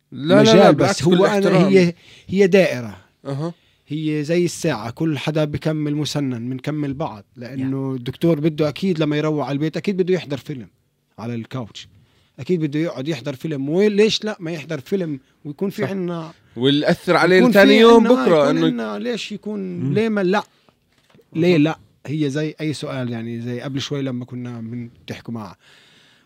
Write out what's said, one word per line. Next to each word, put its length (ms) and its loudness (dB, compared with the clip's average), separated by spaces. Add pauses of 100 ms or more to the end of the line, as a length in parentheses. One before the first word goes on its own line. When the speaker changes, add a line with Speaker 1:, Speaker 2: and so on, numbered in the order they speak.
(120)
Speaker 1:
لا، 220 -2
لا، 0 -
لا، 60 6
Speaker 2:
مجال، 340 8
Speaker 1:
بالعكس، 240 0
Speaker 2:
بس 60 -4
هو 60 4
Speaker 1:
كل 60 6
Speaker 2:
أنا 180 2
Speaker 1:
احترام. 300 4
Speaker 2:
هي، 300 4 (340)
هي 180 4
دائرة. 500 2 (300)
Speaker 1:
أها. 280 -8 (340)
Speaker 2:
هي 360 -4
زي 200 2
الساعة، 460 -4
كل 280 -2
حدا 260 -2
بكمل 500 -4
مسنن، 560 -4
بنكمل 440 -6
بعض، 300 -10 (120)
لأنه 540 -6
Speaker 3:
يا. 60 -6
Speaker 2:
الدكتور 440 -2
بده 280 -2
أكيد 300 -2
لما 180 0
يروح 300 -2
على 60 -6
البيت 240 -4
أكيد 200 -4
بده 180 0
يحضر 220 -6
فيلم 320 -12 (500)
على 160 -8
الكاوتش، 540 -12 (500)
أكيد 220 -2
بده 200 -2
يقعد 280 -6
يحضر 260 -8
فيلم، 340 -6
وليش 560 2
لا 160 -8
ما 100 -8
يحضر 300 -10
فيلم 400 -6 (240)
ويكون 260 -6
في 120 -8
Speaker 1:
صح. 80 -4
Speaker 2:
عنا 420 -6 (240)
Speaker 1:
واللي 340 2
أثر 260 2
عليه 200 6
Speaker 2:
يكون 160 6
Speaker 1:
تاني 200 8
Speaker 2:
في 80 6
Speaker 1:
يوم 260 8
Speaker 2:
عنا، 160 4
Speaker 1:
بكرة 280 4
Speaker 2:
يكون 140 2
Speaker 1:
إنه 180 -2
Speaker 2:
عنا، 160 -8
ليش 340 -8
يكون، 480 -10
Speaker 3:
مم. 140 -4
Speaker 2:
ليه 140 0
ما 140 0
لا؟ 200 0 (880)
ليه 220 2
Speaker 1:
أها. 40 4
Speaker 2:
لا؟ 200 2 (280)
هي 240 -2
زي 300 -4
أي 120 -4
سؤال، 380 -6
يعني 300 -8
زي 200 -8
قبل 200 -8
شوي 220 -6
لما 220 -6
كنا 360 -12 (480)
بنحكوا 260 -12
مع 220 -12 (680)